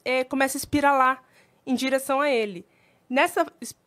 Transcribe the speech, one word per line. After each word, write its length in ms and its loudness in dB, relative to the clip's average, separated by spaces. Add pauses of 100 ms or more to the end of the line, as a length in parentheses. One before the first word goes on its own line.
é, 200 0
começa 340 -2
a 20 -6
espiralar 640 2 (420)
em 80 -2
direção 480 0
a 80 0
ele. 340 -2 (460)
Nessa 340 2 (160)
es-, 160 -16 (120)